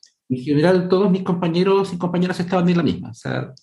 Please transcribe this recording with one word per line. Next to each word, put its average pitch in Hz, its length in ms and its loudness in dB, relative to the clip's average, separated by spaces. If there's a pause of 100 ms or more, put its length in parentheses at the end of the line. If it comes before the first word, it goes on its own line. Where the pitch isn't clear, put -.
(300)
En 127 120 -4
general, 170 460 2
todos 185 240 2
mis 185 120 0
compañeros 185 680 0
y 180 60 -8
compañeras 175 420 -2
estaban 180 300 0
en 175 80 2
la 170 60 0
misma. 120 260 -2
O 113 40 -14
sea, 127 380 -8 (120)